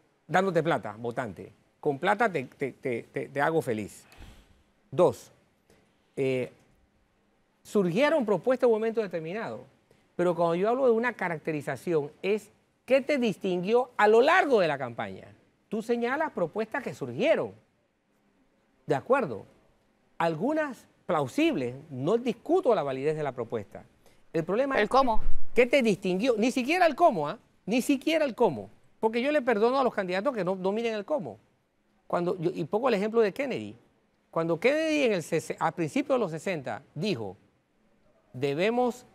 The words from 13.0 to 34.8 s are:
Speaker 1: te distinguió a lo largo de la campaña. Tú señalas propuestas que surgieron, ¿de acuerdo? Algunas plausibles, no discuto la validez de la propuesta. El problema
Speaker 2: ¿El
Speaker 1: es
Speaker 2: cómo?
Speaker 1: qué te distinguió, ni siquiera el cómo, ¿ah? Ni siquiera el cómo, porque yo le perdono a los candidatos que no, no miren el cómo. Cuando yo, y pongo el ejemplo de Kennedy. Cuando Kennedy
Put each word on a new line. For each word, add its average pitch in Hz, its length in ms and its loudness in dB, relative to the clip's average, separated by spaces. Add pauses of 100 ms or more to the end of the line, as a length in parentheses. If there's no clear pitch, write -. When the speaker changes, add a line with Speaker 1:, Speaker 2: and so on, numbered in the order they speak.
Speaker 1:
te 285 180 -2
distinguió 208 760 0
a 214 120 6
lo 226 140 8
largo 302 380 4
de 170 80 2
la 139 100 -2
campaña. 117 500 -8 (400)
Tú 214 140 -6
señalas 240 500 -2
propuestas 214 500 -4
que 170 120 -8
surgieron, 147 580 -2 (1300)
¿de 147 80 0
acuerdo? 135 500 -2 (760)
Algunas 233 680 -4 (200)
plausibles, 151 680 0 (160)
no 147 280 0
discuto 262 560 0
la 156 80 0
validez 139 340 -2
de 156 60 -4
la 139 100 -4
propuesta. 113 520 -8 (480)
El 160 120 -2
problema 262 320 -2
Speaker 2:
¿El - 80 2
Speaker 1:
es 202 40 -4
Speaker 2:
cómo? - 320 4 (340)
Speaker 1:
qué 247 120 6
te 277 160 4
distinguió, 196 560 0
ni 240 120 2
siquiera 320 360 2
el 302 80 2
cómo, 214 340 2
¿ah? 202 100 -8 (280)
Ni 226 160 0
siquiera 302 420 0
el 247 100 -4
cómo, 131 360 0 (300)
porque 220 220 0
yo 285 100 0
le 294 100 2
perdono 240 380 2
a 262 40 2
los 226 100 0
candidatos 202 400 -2
que 196 100 -2
no, 185 100 0
no 185 180 -2
miren 226 220 -2
el 202 100 -6
cómo. 170 340 -6 (680)
Cuando 175 320 -2
yo, 170 160 -2
y 175 100 -6
pongo 220 240 -2
el 233 60 2
ejemplo 214 280 0
de 196 100 2
Kennedy. 147 420 -6 (560)
Cuando 165 300 -2
Kennedy 302 440 0